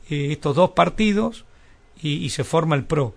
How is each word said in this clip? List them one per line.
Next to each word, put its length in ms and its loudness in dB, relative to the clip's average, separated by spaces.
eh, 220 -2
estos 240 -2
dos 160 4
partidos 760 0
y, 120 -2
y 60 -4
se 120 -4
forma 320 0
el 80 0
pro. 340 -2